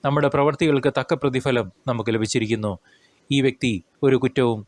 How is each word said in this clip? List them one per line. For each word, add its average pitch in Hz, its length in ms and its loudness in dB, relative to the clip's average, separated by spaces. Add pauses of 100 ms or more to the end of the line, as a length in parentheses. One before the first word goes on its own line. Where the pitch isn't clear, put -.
നമ്മുടെ 143 240 2
പ്രവൃത്തികൾക്ക് 143 680 2
തക്ക 135 160 -2
പ്രതിഫലം 127 580 -2 (140)
നമുക്ക് 117 240 -2
ലഭിച്ചിരിക്കുന്നു." 110 680 -2 (520)
ഈ 139 100 0
വ്യക്തി 131 320 0 (300)
ഒരു 135 140 4
കുറ്റവും 120 520 0